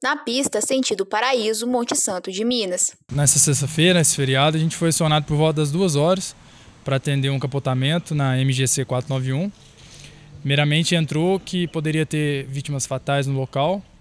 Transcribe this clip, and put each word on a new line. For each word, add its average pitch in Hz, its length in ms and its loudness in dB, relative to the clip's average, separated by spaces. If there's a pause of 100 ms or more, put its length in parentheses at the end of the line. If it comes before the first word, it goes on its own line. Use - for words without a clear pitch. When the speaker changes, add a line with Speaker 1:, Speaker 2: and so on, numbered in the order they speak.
Speaker 1:
na 277 140 -2
pista 247 460 -2
sentido 240 440 0
Paraíso, 220 600 0
Monte 247 260 0
Santo 190 380 -4
de 202 140 -2
Minas. 208 500 -2 (160)
Speaker 2:
Nessa 143 260 2
sexta-feira, 156 640 4
nesse - 160 2
feriado, 139 400 2
a 156 60 0
gente 160 160 -2
foi 170 100 2
acionado 156 380 2
por 151 100 -2
volta 156 240 2
das 147 120 0
duas 165 260 2
horas 185 360 2 (520)
pra 135 100 0
atender 139 360 0
um 139 60 0
capotamento 139 760 -2
na 131 240 2
M 131 140 2
G 131 120 0
C 135 200 0
quatro 127 280 -4
nove 131 200 -2
um. 190 180 -2 (880)
Primeiramente 147 560 2
entrou 165 420 2
que 180 300 -2
poderia 156 380 -2
ter 147 400 -2
vítimas 135 400 -6
fatais 139 420 -2
no 135 100 -2
local, 147 460 -2 (180)